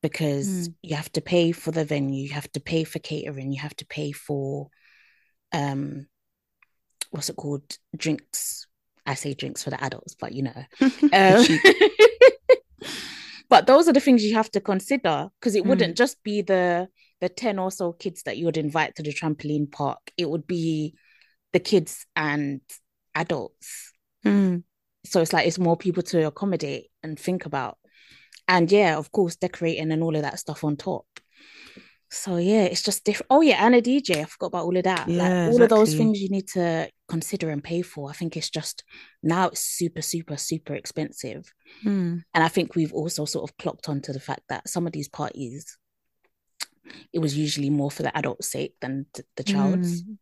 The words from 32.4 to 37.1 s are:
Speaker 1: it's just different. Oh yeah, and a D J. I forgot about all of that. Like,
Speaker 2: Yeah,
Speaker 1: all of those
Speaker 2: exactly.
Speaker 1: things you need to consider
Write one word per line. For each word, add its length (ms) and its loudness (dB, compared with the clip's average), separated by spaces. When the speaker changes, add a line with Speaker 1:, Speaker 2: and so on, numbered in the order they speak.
Speaker 1:
it's 200 -2
just 200 -4
different. 260 -4
Oh 120 8
yeah, 240 4
and 100 6
a 60 8
D 180 2
J. 220 0
I 20 -4
forgot 240 -10
about 160 -6
all 140 -2
of 80 0
that. 280 -2
Like, 0 -
Speaker 2:
Yeah, 300 2
Speaker 1:
all 180 4
of 60 8
those 220 6
Speaker 2:
exactly. 80 -2
Speaker 1:
things 240 2
you 80 -6
need 200 -4
to 400 -2
consider 400 -6